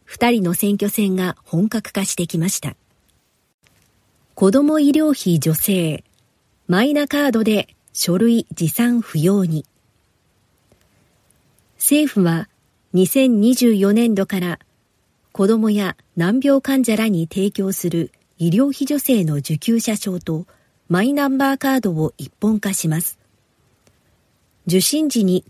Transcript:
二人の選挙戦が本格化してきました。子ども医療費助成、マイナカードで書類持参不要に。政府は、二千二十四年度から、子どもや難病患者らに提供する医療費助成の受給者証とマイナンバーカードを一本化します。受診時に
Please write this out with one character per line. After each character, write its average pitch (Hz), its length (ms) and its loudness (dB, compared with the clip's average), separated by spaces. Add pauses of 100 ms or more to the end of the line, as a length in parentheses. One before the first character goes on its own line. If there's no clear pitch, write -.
二 - 280 -2
人 226 120 0
の 175 100 0
選 202 220 0
挙 202 140 -2
戦 202 260 0
が 185 300 -4
本 185 240 0
格 - 240 -8
化 196 100 -2
し - 140 -6
て 175 100 -4
き 175 100 -6
ま 165 120 0
し - 100 -6
た。 - 160 -10 (1600)
子 196 160 4
ど 269 120 4
も 311 160 2
医 285 120 4
療 302 200 2
費 185 240 0
助 156 180 0
成、 170 480 -2 (680)
マ 185 140 2
イ 294 100 2
ナ 285 160 0
カ 294 160 0
ー 269 60 0
ド 220 120 0
で 208 320 -2 (160)
書 - 260 -2
類 233 360 2
持 160 160 -2
参 240 320 0
不 - 180 -4
要 190 240 2
に。 160 220 -4 (2000)
政 294 320 0
府 196 140 0
は、 165 240 0 (460)
二 185 120 4
千 247 360 2
二 233 120 4
十 240 200 2
四 196 180 2
年 226 240 2
度 196 100 0
か 196 140 -4
ら、 175 200 -6 (720)
子 196 140 0
ど 226 100 4
も 220 140 2
や 202 260 -2 (180)
難 185 260 2
病 277 200 4
患 269 240 0
者 226 100 0
ら 220 140 0
に 165 180 0
提 196 240 -2
供 196 220 -4
す - 160 -4
る 165 240 -4 (240)
医 170 100 0
療 226 220 2
費 269 180 -4
助 294 100 -2
成 240 280 0
の 151 100 -2
受 143 220 -4
給 226 240 0
者 214 160 -4
証 185 240 -6
と 165 240 -6 (420)
マ 175 160 2
イ 262 80 0
ナ 285 160 0
ン 269 100 0
バ 269 180 0
ー - 20 -8
カ 269 160 -2
ー 262 80 0
ド 196 100 -2
を 156 260 -2
一 143 120 -12
本 214 320 -2
化 196 100 -4
し 190 160 -4
ま 160 140 -2
す。 - 180 -10 (1500)
受 175 120 2
診 294 300 -2
時 226 160 0
に 180 240 0